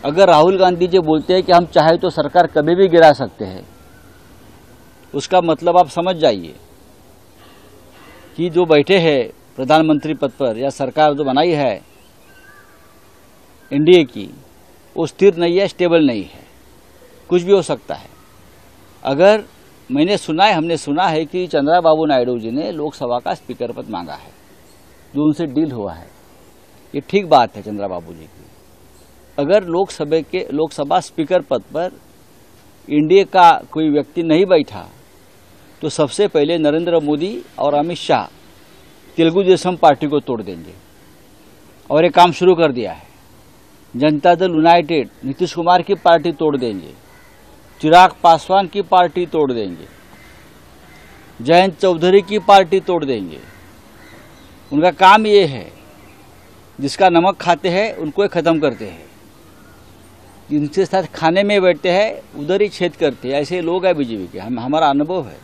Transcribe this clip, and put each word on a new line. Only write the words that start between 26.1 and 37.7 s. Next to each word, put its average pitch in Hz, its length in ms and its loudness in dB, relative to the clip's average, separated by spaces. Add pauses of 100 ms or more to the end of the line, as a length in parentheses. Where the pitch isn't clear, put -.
ये 143 80 -6
ठीक 185 280 -4
बात 123 260 4
है 104 80 -16
चंद्रा 101 240 -10
बाबू 85 260 -12
जी 80 120 -20
की। - 180 -20 (960)
अगर 180 260 0
लोकसभा 165 580 -4
के, 185 300 -8
लोकसभा 156 480 -4
स्पीकर 170 420 -4
पद 120 220 -4 (100)
पर 165 180 -6 (960)
एनडीए 156 380 2
का 175 240 6 (220)
कोई 156 180 -2
व्यक्ति 147 340 -4
नहीं 165 220 2
बैठा, 143 400 -2 (960)
तो 156 80 -6
सबसे - 380 -2
पहले 160 300 0
नरेंद्र 165 420 0
मोदी 151 380 -4 (220)
और 143 160 0